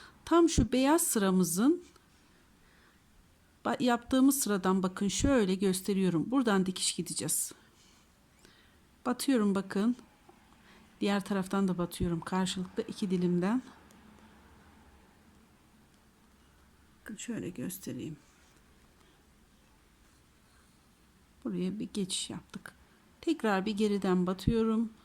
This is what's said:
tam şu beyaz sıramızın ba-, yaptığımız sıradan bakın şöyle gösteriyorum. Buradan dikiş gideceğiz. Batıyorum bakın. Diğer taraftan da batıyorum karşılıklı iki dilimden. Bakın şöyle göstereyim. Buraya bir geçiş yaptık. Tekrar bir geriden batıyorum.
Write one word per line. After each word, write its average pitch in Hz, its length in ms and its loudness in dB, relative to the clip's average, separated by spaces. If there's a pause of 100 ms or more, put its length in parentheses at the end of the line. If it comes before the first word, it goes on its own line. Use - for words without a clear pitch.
(260)
tam 339 240 6
şu - 220 2
beyaz 269 300 4
sıramızın 190 840 2 (1800)
ba-, 233 180 -2
yaptığımız 262 560 4
sıradan 190 440 0
bakın 190 240 -2
şöyle 214 480 2
gösteriyorum. 185 760 0
Buradan 220 340 2
dikiş - 280 -4
gideceğiz. - 580 -4 (1600)
Batıyorum 233 460 2
bakın. 196 400 0 (1080)
Diğer 202 240 0
taraftan 196 420 0
da 175 100 0
batıyorum 175 420 -2
karşılıklı 185 640 -4
iki 185 280 -6
dilimden. 180 500 2 (3500)
Bakın - 160 -14
şöyle 196 340 -8
göstereyim. - 680 -10 (3250)
Buraya 185 360 -4
bir 247 140 -8
geçiş - 360 -6
yaptık. - 440 -16 (480)
Tekrar 214 440 -2
bir 214 120 -4
geriden 196 500 2
batıyorum. 220 640 0 (160)